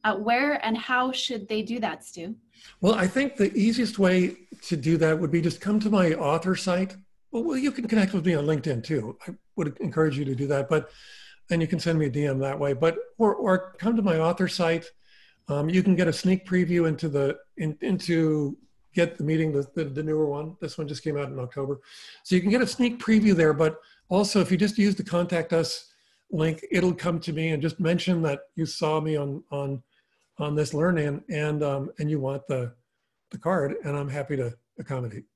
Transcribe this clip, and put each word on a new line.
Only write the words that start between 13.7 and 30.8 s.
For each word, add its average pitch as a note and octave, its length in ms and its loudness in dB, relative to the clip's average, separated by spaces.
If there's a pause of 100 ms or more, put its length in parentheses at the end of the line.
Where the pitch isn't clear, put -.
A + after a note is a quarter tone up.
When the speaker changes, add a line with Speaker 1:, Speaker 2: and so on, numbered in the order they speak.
Speaker 2:
come A3+ 240 0
to G#3+ 40 2
my F3 180 2
author F3 280 2
site. E3 380 0 (640)
Um, D3 200 0
you F#3 140 4
can F#3+ 120 6
get F3+ 120 2
a D#3+ 60 2
sneak F#3 340 2
preview F3 400 2
into D#3+ 220 -2
the, C#3 280 0 (200)
in, D3+ 240 -4
into D#3+ 760 0 (360)
Get E3+ 240 0
the - 60 -6
Meeting, D#3 280 0
the, C#3 140 0 (100)
the, D#3+ 100 -4
the C#3 180 -6
newer D#3 240 0
one. D3+ 340 -6
This - 160 -10
one D3+ 100 -6
just C#3+ 160 -10
came D3 140 -2
out C#3 120 -4
in C3+ 100 -10
October. C3+ 420 -6 (420)
So - 120 0
you F3+ 60 6
can G3 100 2
get B3+ 100 4
a - 60 0
sneak A#3+ 320 0
preview G#3+ 360 4
there, D#3+ 180 4
but D#3 240 2 (300)
also G3+ 320 2
if F3+ 120 2
you F#3 60 2
just G#3 200 0
use G3+ 180 4
the - 80 -6
Contact F3 480 -2
Us - 360 -2 (460)
link, D#3 380 -2
it'll F3+ 220 4
come F3 260 -2
to E3+ 140 -6
me, D#3+ 160 -2
and D3+ 120 0
just D#3 180 -2
mention F3 420 2
that C#3+ 200 0 (140)
you D#3+ 100 -2
saw D#3 360 -2
me D#3 160 -2
on, C#3+ 340 -6
on, C#3 320 -6 (540)
on D3 180 -4
this D3+ 180 -2
learning D3+ 560 0